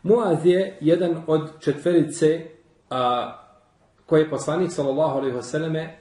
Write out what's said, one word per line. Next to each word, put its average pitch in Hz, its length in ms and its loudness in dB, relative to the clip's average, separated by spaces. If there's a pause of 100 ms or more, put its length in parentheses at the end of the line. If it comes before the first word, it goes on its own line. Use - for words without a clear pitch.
Muaz 180 440 2
je 185 340 2
jedan 170 460 2
od 156 240 0 (100)
četverice, 160 840 0 (440)
a, 123 420 -2 (720)
koje 156 140 4
je 156 100 0
poslanik, 160 420 -2
sallallahu 139 460 -2
alaihi 131 180 -4
wa 120 60 -8
sallame 160 580 -6